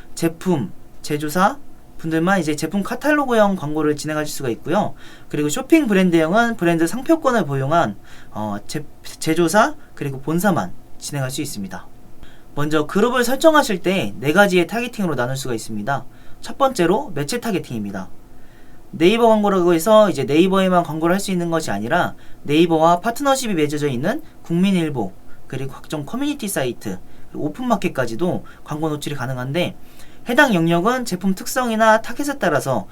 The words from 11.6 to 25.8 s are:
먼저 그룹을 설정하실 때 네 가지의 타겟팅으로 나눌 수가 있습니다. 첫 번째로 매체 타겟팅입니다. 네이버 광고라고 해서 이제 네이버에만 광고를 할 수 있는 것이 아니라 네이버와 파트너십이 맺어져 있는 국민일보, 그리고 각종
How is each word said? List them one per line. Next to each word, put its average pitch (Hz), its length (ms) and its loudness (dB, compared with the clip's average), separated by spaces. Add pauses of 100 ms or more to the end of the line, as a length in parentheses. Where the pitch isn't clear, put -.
먼저 151 320 0
그룹을 240 340 2
설정하실 269 600 4
때 156 360 0
네 135 140 0
가지의 185 340 6
타겟팅으로 208 480 -4
나눌 123 220 -2
수가 131 180 -4
있습니다. 110 500 -4 (360)
첫 - 180 -8
번째로 247 560 2
매체 143 240 -2
타겟팅입니다. 117 680 -6 (840)
네이버 220 380 4
광고라고 196 440 4
해서 214 380 6
이제 135 140 -2
네이버에만 180 580 4
광고를 160 320 0
할 196 60 0
수 196 100 -4
있는 175 200 -2
것이 160 200 -2
아니라 113 460 0 (260)
네이버와 165 560 4
파트너십이 247 560 0
맺어져 147 320 0
있는 143 360 -2 (200)
국민일보, 165 680 0 (340)
그리고 135 260 -6
각종 - 320 -8